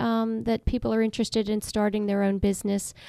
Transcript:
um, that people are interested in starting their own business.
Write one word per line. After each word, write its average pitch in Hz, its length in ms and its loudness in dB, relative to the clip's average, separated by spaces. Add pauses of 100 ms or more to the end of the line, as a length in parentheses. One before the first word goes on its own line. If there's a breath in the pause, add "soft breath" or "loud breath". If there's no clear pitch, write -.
um, 226 440 0
that 226 200 0
people 226 300 0
are 226 80 4
interested 220 480 0
in 214 100 0
starting 208 460 0
their 202 160 2
own 196 160 2
business. 202 560 -2 (140)